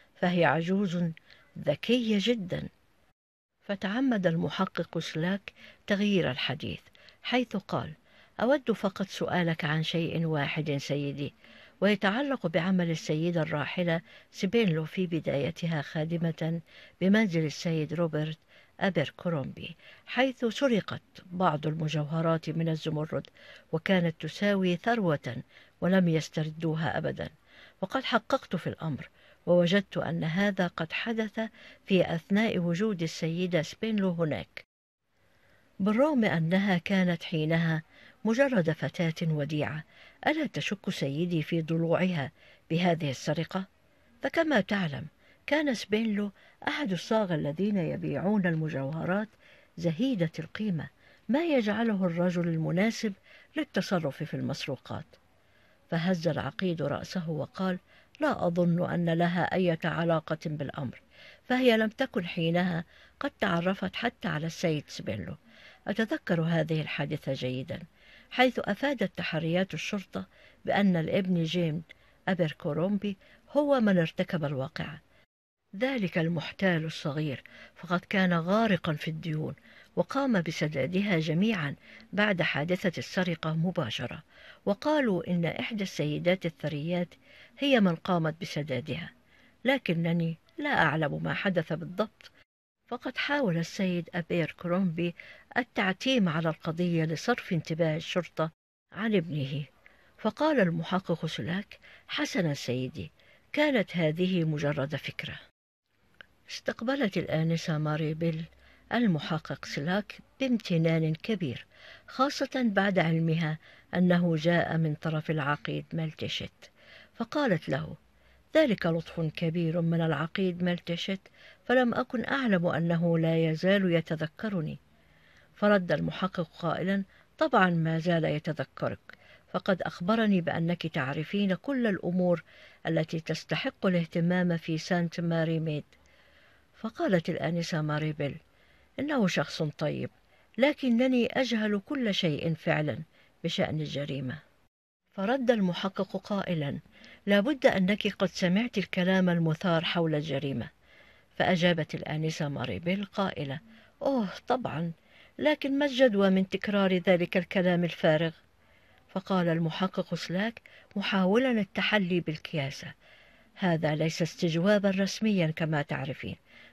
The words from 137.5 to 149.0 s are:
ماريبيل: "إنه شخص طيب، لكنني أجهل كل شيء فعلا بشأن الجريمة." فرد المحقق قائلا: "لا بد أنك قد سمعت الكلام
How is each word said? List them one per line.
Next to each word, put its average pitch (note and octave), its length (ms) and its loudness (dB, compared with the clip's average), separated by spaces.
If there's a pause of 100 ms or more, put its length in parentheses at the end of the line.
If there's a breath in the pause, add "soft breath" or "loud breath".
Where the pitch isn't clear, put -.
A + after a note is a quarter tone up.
ماريبيل: D3+ 540 -4 (640 soft breath)
"إنه C4+ 280 0
شخص D#3+ 360 -2
طيب، D3 460 -4 (480 soft breath)
لكنني B3+ 680 2
أجهل G#3+ 600 0
كل B3+ 280 -2
شيء D#3+ 400 0
فعلا D3+ 460 -2 (440 soft breath)
بشأن E3 380 -2
الجريمة." C#3 560 -6 (800)
فرد A#3 340 2
المحقق F#3+ 640 0
قائلا: F3 640 -2 (460 loud breath)
"لا G3+ 140 4
بد C4 260 2
أنك G3+ 420 4
قد G3 200 -2
سمعت G3 500 0
الكلام F#3 520 2